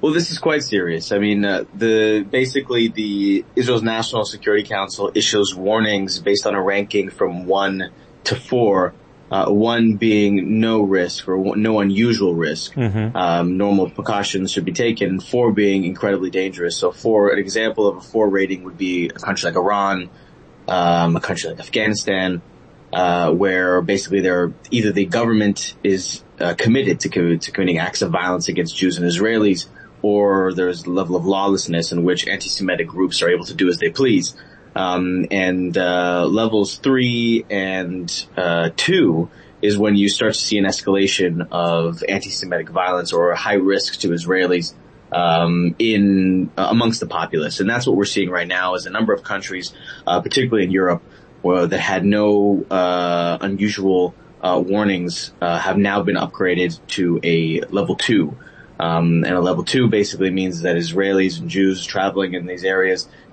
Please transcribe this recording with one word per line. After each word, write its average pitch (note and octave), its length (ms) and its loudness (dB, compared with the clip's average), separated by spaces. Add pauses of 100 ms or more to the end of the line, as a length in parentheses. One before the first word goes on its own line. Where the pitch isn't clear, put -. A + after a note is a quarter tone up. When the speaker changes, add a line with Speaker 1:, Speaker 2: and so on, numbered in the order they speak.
Speaker 1:
Well, E3 120 2
this E3+ 180 -2
is - 80 -8
quite - 240 0
serious. F2 480 -4
I G2+ 80 0
mean, G#2 240 0
uh, G2 220 -2 (100)
the, G#2+ 520 2
basically B2+ 600 0
the G2+ 560 0 (140)
Israel's A#2+ 260 0
National A2+ 400 -2
Security G#2 420 -2
Council G2 480 -4
issues G2+ 400 0
warnings G2 680 0
based G2+ 280 0
on G2+ 80 0
a G2 80 0
ranking G2 460 0
from F#2 360 -4
one F#2+ 460 0 (320)
to - 120 -2
four, G#2+ 580 0 (380)
uh, F#2+ 180 0
one A2+ 460 4
being G#2 680 2
no A2+ 200 2
risk F#2+ 460 0
or F#2 80 0
w-, F#2+ 200 0
no G#2+ 240 2
unusual G2 540 2
risk. D#2+ 420 -4
Speaker 2:
Mm-hmm. A2 400 -2
Speaker 1:
Um, F2 420 0
normal G2 320 2
precautions G2 640 -4
should F2 140 -2
be F2+ 60 -4
taken, G2+ 480 0
four A#2+ 320 0
being G2 320 2
incredibly F#2 460 -2
dangerous. F2+ 480 -4
So F2+ 140 0
four, G#2+ 380 2
an G2+ 100 2
example G#2 480 0
of F#2 100 0
a - 40 -18
four A2 280 0
rating F#2+ 340 -2
would F2 140 -16
be F2+ 300 -2
a - 60 -8
country G2 360 -4
like F2 80 -4
Iran, G2 520 0 (580)
um, E2+ 500 2
a - 20 -2
country E2+ 300 -6
like E2 100 -10
Afghanistan, G2 840 -2 (520)
uh, F2 400 2
where F2+ 480 2
basically F#2+ 400 0
they're, F2+ 320 2 (180)
either G#2+ 220 2
the G2 120 2
government G#2+ 800 0
is, F#2+ 400 -2 (160)
uh, F2 180 0
committed A2+ 440 2
to - 80 -4
co-, E2+ 260 2
to - 160 -6
committing F2+ 280 0
acts F2 220 -4
of F2+ 100 -2
violence F2+ 360 -2
against E2+ 300 -4
Jews F2+ 200 0
and F2 80 -2
Israelis, G2+ 640 0 (340)
or G2+ 520 2
there's F2 320 -2
a F2+ 40 -8
level F2+ 260 -2
of F2 100 0
lawlessness F#2+ 680 0
in F2 120 -2
which F2+ 240 2
anti-Semitic F#2 600 -4
groups F2 340 -2
are F2 80 2
able F2 160 0
to - 80 -12
do F2+ 160 2
as E2+ 100 0
they E2+ 100 0
please. - 460 0 (400)
Um, F2+ 560 -2
and, F#2 460 0
uh, F2+ 480 0
levels G#2+ 520 0
three A#2+ 720 0
and, F#2+ 600 -4 (280)
uh, E2+ 400 0
two F#2+ 520 2 (320)
is G#2 160 2
when G#2 200 2
you G2+ 100 4
start G#2+ 280 0
to - 40 -4
see - 180 -2
an G2+ 60 2
escalation F#2+ 880 0
of E2+ 560 -2
anti-Semitic F#2 600 -6
violence F2+ 420 -2
or F2 200 2
a E2+ 40 0
high G#2 200 -2
risk F#2+ 460 0
to F#2+ 80 -2
Israelis, F2 640 0 (380)
um, F2 680 2
in, G2 760 2
uh, - 140 -2
amongst A2+ 320 2
the E2 60 -6
populace. E2 520 -4
And G2+ 100 0
that's A#2+ 160 -2
what G2 120 2
we're G2 80 2
seeing F#2+ 240 -2
right F2 180 -2
now F#2 280 -2
is F2 100 -6
a F2+ 60 -12
number G#2+ 200 0
of G2+ 120 0
countries, F#2+ 500 -8 (320)
uh, F2+ 160 2
particularly A#2 440 0
in F2+ 60 -2
Europe, F2+ 300 2 (400)
where, F2+ 240 2
that F2 140 -2
had F#2+ 260 -2
no, G2+ 640 4
uh, F2 720 0
unusual, G2 720 0 (280)
uh, F2+ 240 0
warnings, F#2+ 760 -2
uh, E2+ 160 0
have F#2+ 200 0
now G2+ 260 2
been F2+ 120 0
upgraded F2+ 640 -2 (100)
to F2 340 0
a E2 460 0
level F#2+ 260 -2
two. F2+ 420 0 (420)
Um, E2+ 460 2
and F2+ 80 -2
a F2+ 80 0
level F2 240 0
two B2+ 240 2
basically G2+ 400 0
means F#2 320 -4
that F2 160 0
Israelis F#2 640 0
and E2+ 80 -8
Jews F#2+ 360 0
traveling F#2+ 500 -2
in F2 100 -6
these F2+ 180 -10
areas F#2 460 0 (240)